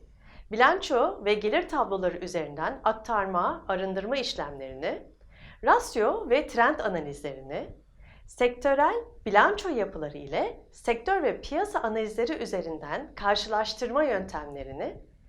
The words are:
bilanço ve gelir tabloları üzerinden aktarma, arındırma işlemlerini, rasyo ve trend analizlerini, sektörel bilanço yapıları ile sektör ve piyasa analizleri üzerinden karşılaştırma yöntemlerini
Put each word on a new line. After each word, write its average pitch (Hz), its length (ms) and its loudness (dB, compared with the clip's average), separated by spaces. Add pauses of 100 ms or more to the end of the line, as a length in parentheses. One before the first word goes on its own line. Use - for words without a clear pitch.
(520)
bilanço 277 760 4
ve 208 80 4
gelir 240 360 0
tabloları 190 480 0
üzerinden 170 680 -4
aktarma, 220 840 0
arındırma 190 500 -2
işlemlerini, 143 840 -6 (600)
rasyo 320 680 4
ve 294 180 4
trend 247 320 2
analizlerini, 147 920 -6 (580)
sektörel 277 680 2 (300)
bilanço 320 440 4
yapıları 160 480 -4
ile 165 420 -4 (120)
sektör 311 520 0
ve 220 180 0
piyasa 370 380 -2
analizleri 220 540 0
üzerinden 170 840 -6
karşılaştırma 214 880 0
yöntemlerini 170 920 -4 (320)